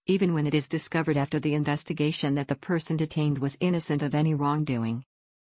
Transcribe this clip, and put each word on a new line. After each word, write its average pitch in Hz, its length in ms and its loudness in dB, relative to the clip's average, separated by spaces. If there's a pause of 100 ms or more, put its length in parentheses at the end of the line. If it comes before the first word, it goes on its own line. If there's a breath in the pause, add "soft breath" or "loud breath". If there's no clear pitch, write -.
even 180 280 2
when 151 120 0
it 147 80 0
is 147 140 0
discovered 160 480 0
after 143 240 0
the 147 140 0
investigation 147 800 0
that 139 140 -2
the 143 80 0
person 165 400 -2
detained 151 420 0
was 139 220 -2
innocent 165 420 0
of 143 120 -2
any 156 200 2
wrongdoing. 139 680 0 (560)